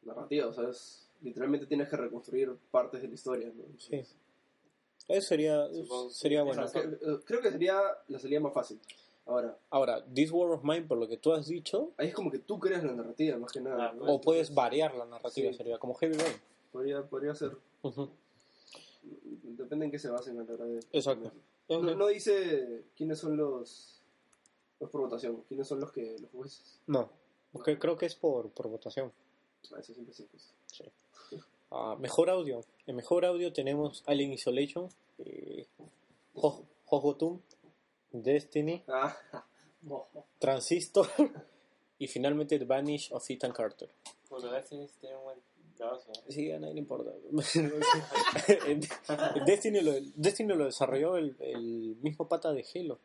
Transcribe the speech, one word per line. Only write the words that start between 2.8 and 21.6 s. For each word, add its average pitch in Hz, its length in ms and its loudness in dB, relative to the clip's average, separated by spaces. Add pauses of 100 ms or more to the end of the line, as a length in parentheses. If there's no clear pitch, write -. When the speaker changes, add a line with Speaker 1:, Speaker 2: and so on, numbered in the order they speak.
Speaker 1:
de 127 80 -10
la 113 40 -12
historia, 120 400 -6
¿no? 117 100 -16 (140)
Speaker 2:
Sí. - 240 -6 (1040)
Eso 196 200 2
sería, 151 460 4
Speaker 3:
Supongo, 127 360 -6
Speaker 2:
sería 147 320 2
Speaker 3:
sí, 143 60 4
Speaker 2:
bueno. 120 240 0
Speaker 3:
tienes 156 200 -2
razón. 151 80 -8
Speaker 1:
Que, 156 140 -2
eh, 143 120 -4
creo 233 160 0
que 214 100 4
sería 180 280 4 (280)
la 135 120 -8
salida 139 200 0
más 143 140 0
fácil. - 260 -2 (460)
Ahora 120 320 0 (120)
Speaker 2:
Ahora, 127 440 2
This 151 180 4
War 175 200 4
of 135 120 0
Mine, 160 200 2
por 143 140 0
lo 113 100 0
que 113 100 -6
tú 160 160 4
has 151 140 0
dicho, 190 500 -2
Speaker 1:
ahí 160 100 0
es 180 60 -4
como 180 180 -2
que 135 80 -4
tú 202 200 -6
creas 185 240 2
la 131 100 0
narrativa, 120 440 0
más 120 140 -8
que 135 100 -8
nada, 123 280 -2
Speaker 3:
Ah, 113 40 -8
Speaker 1:
¿no? 120 60 -12
Speaker 3:
pues. 143 120 2
Speaker 2:
o 135 100 4
puedes 160 280 4
Speaker 1:
Entonces, 147 60 -4
Speaker 2:
variar 139 400 4
la 120 100 -6
narrativa, 120 460 -2
Speaker 1:
sí. 120 60 -8
Speaker 2:
sería 117 200 -4
como 123 180 -4
Heavy 160 220 0
Rain. 160 160 2 (380)
Speaker 1:
Podría, 139 320 -2
podría 143 320 -4
ser. 143 160 -4 (320)
Speaker 2:
Ujú. 139 260 -6 (1300)
Speaker 1:
Depende 127 420 -6
en 147 60 -4
qué 147 80 -6
se 139 100 -6
basen 120 300 -6
a 117 40 -6
la 113 100 -8
hora 113 120 -8
de 117 140 -4 (120)
Speaker 2:
Exacto. 127 400 0 (380)